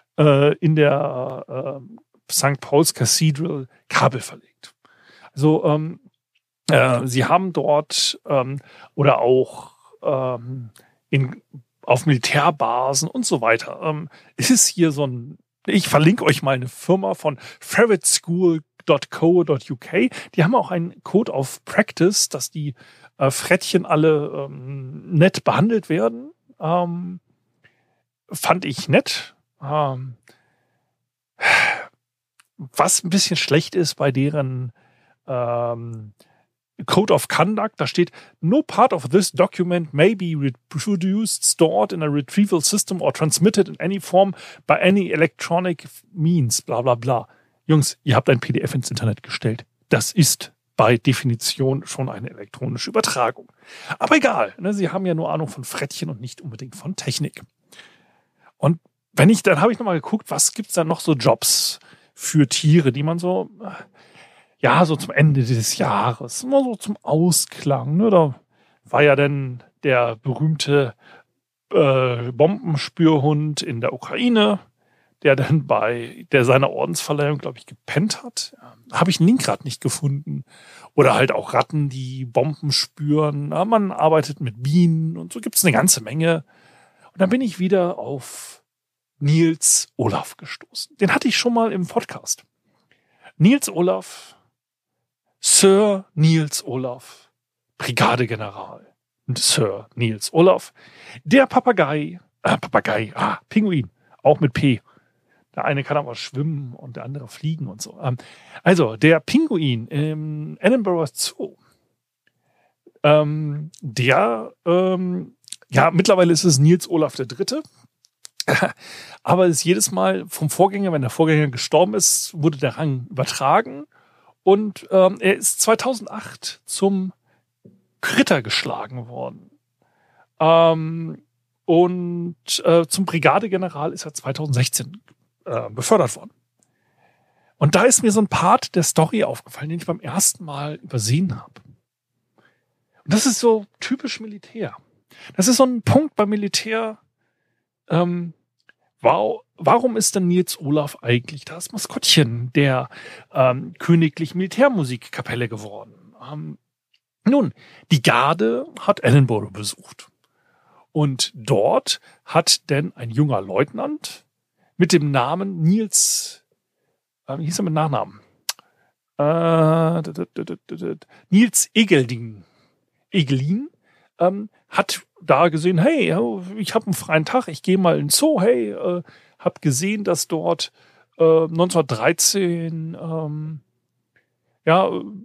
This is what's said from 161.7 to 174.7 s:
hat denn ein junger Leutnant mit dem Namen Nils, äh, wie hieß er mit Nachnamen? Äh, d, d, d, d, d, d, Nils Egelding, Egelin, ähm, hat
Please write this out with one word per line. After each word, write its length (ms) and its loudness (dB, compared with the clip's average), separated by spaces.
hat 460 0
denn 260 -2
ein 140 -12
junger 320 0
Leutnant 840 -4
mit 160 2
dem 180 2
Namen 500 -2
Nils, 840 0
äh, 100 -10
wie 80 -8
hieß 140 -4
er 40 -2
mit 100 -2
Nachnamen? 460 -2
Äh, 840 2
d, 120 -10
d, 120 -8
d, 80 -4
d, 120 -10
d, 260 -8
d, 120 -20
Nils 440 2
Egelding, 680 0
Egelin, 580 -2
ähm, 320 -2
hat 320 -4